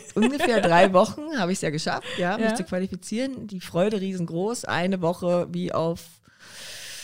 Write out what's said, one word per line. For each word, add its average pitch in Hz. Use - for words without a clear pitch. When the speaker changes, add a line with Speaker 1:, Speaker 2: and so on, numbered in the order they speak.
Speaker 1:
<laughs> -
ungefähr 247
drei 185
Wochen 185
habe 180
ich's 190
ja 175
geschafft, 156
ja, 180
mich 220
Speaker 2:
Ja. 220
Speaker 1:
zu 214
qualifizieren. 214
Die 190
Freude 196
riesengroß, 180
eine 180
Woche 175
wie 175
auf -